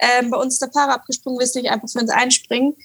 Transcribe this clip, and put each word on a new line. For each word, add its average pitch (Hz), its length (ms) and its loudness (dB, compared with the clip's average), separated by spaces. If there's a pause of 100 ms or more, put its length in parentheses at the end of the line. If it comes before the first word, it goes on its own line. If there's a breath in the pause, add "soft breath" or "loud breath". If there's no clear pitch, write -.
Ähm, 247 300 2
bei 247 80 0
uns 262 160 -2
ist - 80 -4
der 262 100 -6
Fahrer 285 220 2
abgesprungen, 254 440 -6
willst 247 160 0
du 254 60 -2
nicht 247 100 -2
einfach 220 180 -2
für 240 120 -4
uns 226 100 -2
einspringen?“ 254 760 0